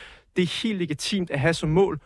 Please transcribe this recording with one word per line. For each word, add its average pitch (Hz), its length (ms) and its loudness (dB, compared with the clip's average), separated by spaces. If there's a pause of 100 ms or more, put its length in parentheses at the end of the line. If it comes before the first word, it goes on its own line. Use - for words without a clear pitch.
(360)
Det 185 80 4
er - 200 -4
helt 220 160 -2
legitimt 175 520 -4
at 143 80 -2
have 160 140 4
som 160 160 -2
mål, 170 360 4